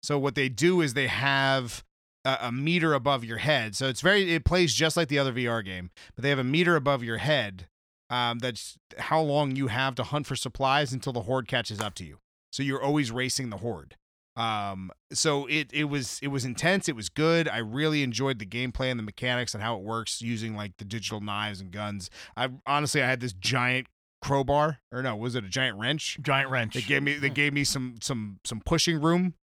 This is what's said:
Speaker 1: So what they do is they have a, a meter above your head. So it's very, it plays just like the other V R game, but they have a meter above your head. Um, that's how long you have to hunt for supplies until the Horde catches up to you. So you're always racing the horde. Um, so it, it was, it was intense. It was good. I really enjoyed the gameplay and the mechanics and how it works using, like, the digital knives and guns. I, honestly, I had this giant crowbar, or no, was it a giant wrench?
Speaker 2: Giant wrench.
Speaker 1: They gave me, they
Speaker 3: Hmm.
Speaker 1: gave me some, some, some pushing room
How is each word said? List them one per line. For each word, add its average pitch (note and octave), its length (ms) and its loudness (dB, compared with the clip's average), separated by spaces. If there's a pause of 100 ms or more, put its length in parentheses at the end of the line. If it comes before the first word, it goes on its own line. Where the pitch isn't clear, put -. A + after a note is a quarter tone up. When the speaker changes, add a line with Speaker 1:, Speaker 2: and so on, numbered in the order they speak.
Speaker 1:
So D3 160 0
what C3+ 160 0
they C3+ 140 2
do E3+ 320 4
is C#3 120 2
they C3+ 140 2
have C3+ 760 2 (420)
a, C3 160 2
a A#2+ 100 -2
meter D#3 420 2
above C3+ 300 2
your A#2 160 -8
head. A#2+ 360 2
So C3+ 120 0
it's C3 140 -2
very, F#3 320 4
it D#3+ 120 2
plays E3+ 280 4
just D#3 220 2
like E3+ 140 2
the C#3+ 100 2
other C3+ 120 2
V A#2+ 160 0
R A#2 160 0
game, F#2 260 -8 (260)
but B2 60 -10
they C#3 80 2
have C#3 100 4
a C3 40 2
meter E3 320 6
above C#3 280 2
your A2+ 140 -4
head. G2+ 480 0 (440)
Um, A#2+ 300 0
that's B2 360 -6 (240)
how D#3+ 220 0
long C#3+ 340 2
you C#3 120 0
have B2+ 280 0
to B2+ 80 -2
hunt C3+ 240 -2
for C3+ 80 -4
supplies C3+ 580 0
until C3 200 -4
the A#2+ 100 -2
Horde B2 240 -2
catches A2+ 320 -2
up G#2 160 -4
to F#2 100 -12
you. D2 140 -16 (340)
So C3+ 100 -4
you're C3+ 180 -2
always C#3+ 300 2
racing B2+ 380 -2
the G#2 80 -8
horde. A2 380 -8 (400)
Um, G2+ 560 -4 (200)
so C#3+ 360 2
it, D3 260 -2
it D3 120 0
was, C#3+ 380 -4
it C#3 60 -2
was C3+ 160 -2
intense. E3 440 0
It C#3+ 60 -2
was G#2+ 140 -8
good. D#3+ 380 4
I A2 100 -2
really C#3+ 440 0
enjoyed B2+ 380 0
the G#2+ 60 -8
gameplay B2 440 -4
and B2 100 -2
the A2 40 -6
mechanics B2 500 -4
and G#2+ 80 -6
how A2+ 140 -2
it F#2+ 80 -8
works A2 380 -4
using, A2+ 340 -4
like, G#2 220 -8
the G#2 80 -12
digital G#2 340 -6
knives G#2 420 -4
and F#2 100 -12
guns. G#2 380 -8 (280)
I, B2+ 120 0 (160)
honestly, D3 380 2
I B2 40 2
had B2+ 120 2
this A#2+ 140 -6
giant B2 540 0 (360)
crowbar, C#3 560 2 (120)
or B2 120 -6
no, B2 120 -2
was A#2 200 -4
it A#2+ 80 -2
a F#2+ 60 -10
giant B2 280 0
wrench? B2+ 440 -2
Speaker 2:
Giant C3+ 280 2
wrench. A#2+ 260 0
Speaker 1:
They B2+ 60 -2
gave C#3 220 2
me, C#3+ 120 0
they C#3+ 120 -2
Speaker 3:
Hmm. C3+ 60 0
Speaker 1:
gave C#3+ 200 2
me C#3+ 100 2
some, B2+ 380 -2
some, G#2+ 440 -4
some A2 200 -6
pushing D#3+ 360 2
room F3 320 4 (100)